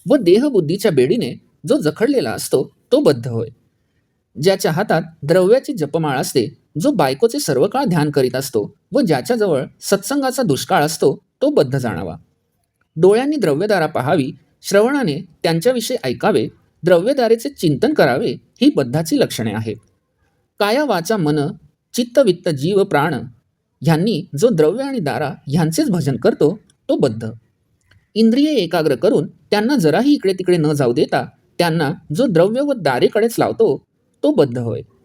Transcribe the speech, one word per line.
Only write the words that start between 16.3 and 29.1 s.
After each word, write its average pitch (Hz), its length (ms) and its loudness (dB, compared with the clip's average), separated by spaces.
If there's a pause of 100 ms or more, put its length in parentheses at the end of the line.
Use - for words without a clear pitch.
द्रव्यदारेचे 226 640 2
चिंतन 208 440 0
करावे, 160 360 2
ही - 460 0
बद्धाची 160 440 -2
लक्षणे 117 340 -2
आहेत. 110 220 -6 (840)
काया, 220 240 0
वाचा, 214 340 -2
मन, 156 220 0 (540)
चित्त, 240 260 0
वित्त, 185 300 2
जीव, 175 340 0
प्राण 156 300 0 (680)
ह्यांनी 160 560 0
जो 208 120 2
द्रव्य 175 340 2
आणि 269 160 -6
दारा 139 340 -4 (140)
ह्यांचेच 160 420 0
भजन 139 260 -2
करतो, 190 440 0 (300)
तो 294 60 0
बद्ध. 110 360 -2 (800)
इंद्रिये 247 420 2
एकाग्र 170 400 0
करून 190 320 0